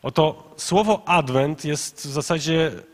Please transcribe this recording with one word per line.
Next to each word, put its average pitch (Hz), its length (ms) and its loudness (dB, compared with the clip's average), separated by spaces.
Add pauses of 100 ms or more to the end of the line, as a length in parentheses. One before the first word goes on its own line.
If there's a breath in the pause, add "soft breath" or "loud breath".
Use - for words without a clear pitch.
Oto 156 540 0
słowo 208 480 2
adwent 147 600 0
jest - 420 -6
w 143 40 -10
zasadzie 160 600 0 (220)